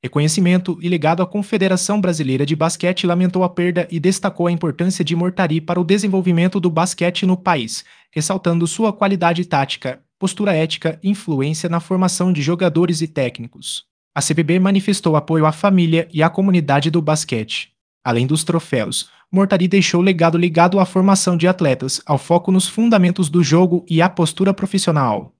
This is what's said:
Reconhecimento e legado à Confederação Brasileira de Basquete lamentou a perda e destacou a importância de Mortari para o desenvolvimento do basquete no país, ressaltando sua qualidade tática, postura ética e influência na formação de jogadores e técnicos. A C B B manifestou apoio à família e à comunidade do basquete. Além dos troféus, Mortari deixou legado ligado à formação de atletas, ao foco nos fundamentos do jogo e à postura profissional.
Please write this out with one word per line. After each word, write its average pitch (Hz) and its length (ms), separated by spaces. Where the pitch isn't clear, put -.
Reconhecimento 175 760
e 175 80
legado 170 340
à - 20
Confederação 196 760
Brasileira 147 460
de 156 100
Basquete 175 520
lamentou 180 360
a 180 60
perda 175 400
e 165 100
destacou 185 480
a 175 40
importância 170 520
de 160 120
Mortari 170 440
para 175 200
o 180 40
desenvolvimento 185 760
do 180 100
basquete 175 560
no 185 100
país, 156 480
ressaltando 170 560
sua 214 260
qualidade 180 500
tática, 139 560
postura 190 340
ética 156 480
e 190 80
influência 156 580
na 165 120
formação 185 520
de 147 120
jogadores 170 580
e 156 60
técnicos. - 800
A 143 60
C 151 140
B 165 80
B 170 160
manifestou 190 560
apoio 156 320
à 156 40
família 165 640
e 151 80
à 165 80
comunidade 160 640
do 170 100
basquete. 151 680
Além 120 240
dos 151 160
troféus, - 680
Mortari 190 360
deixou 180 320
legado 170 380
ligado 175 420
à 185 60
formação 190 500
de 170 120
atletas, 143 580
ao 139 140
foco 175 320
nos 185 160
fundamentos 190 640
do 170 140
jogo 170 460
e 160 100
à 180 80
postura 190 460
profissional. 151 880